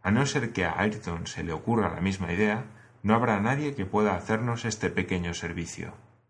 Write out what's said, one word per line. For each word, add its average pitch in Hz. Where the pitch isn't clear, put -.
a 95
no 123
ser 123
que 92
a 82
Ayrton 92
se -
le 82
ocurra 98
la 85
misma 92
idea, 107
no 107
habrá 113
nadie 139
que 101
pueda 104
hacernos 113
este -
pequeño 87
servicio. 85